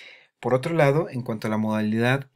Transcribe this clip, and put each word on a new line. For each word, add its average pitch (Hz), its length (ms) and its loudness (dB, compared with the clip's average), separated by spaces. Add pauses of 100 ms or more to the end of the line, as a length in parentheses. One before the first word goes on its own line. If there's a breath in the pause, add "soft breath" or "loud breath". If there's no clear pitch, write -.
(400 loud breath)
Por 120 140 0
otro 147 220 0
lado, 151 340 4
en 127 140 -8
cuanto 113 240 -6
a - 20 -2
la 107 80 0
modalidad 110 800 0